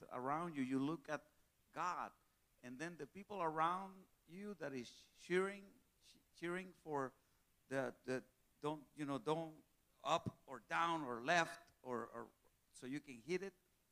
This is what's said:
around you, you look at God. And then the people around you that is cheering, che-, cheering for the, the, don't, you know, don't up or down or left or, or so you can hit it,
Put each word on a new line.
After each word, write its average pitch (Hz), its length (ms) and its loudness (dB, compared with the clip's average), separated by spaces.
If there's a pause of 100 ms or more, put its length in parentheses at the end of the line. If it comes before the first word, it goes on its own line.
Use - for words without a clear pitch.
(140)
around 147 440 0
you, 135 60 2
you 131 160 2
look 147 300 0
at 147 120 -2 (540)
God. 151 360 -2 (540)
And 127 140 -10
then 165 200 -4
the 147 80 -6
people 202 360 -8
around 170 500 2 (360)
you 202 320 -8
that 147 140 -2
is 120 160 -4 (360)
cheering, 196 360 2 (500)
che-, - 80 -20 (200)
cheering 180 280 -2 (160)
for 139 280 0 (580)
the, 127 220 2 (140)
the, 131 160 2 (400)
don't, 151 180 0 (160)
you 147 100 -2
know, 139 120 0
don't 160 320 0 (540)
up 160 300 2 (120)
or 131 220 -8
down 165 400 4
or 117 160 -2
left 165 360 6 (220)
or, 120 320 -2
or 117 120 -6 (520)
so 131 80 -10
you 139 140 -4
can 139 160 -12 (100)
hit 180 160 0
it, 196 100 -8 (400)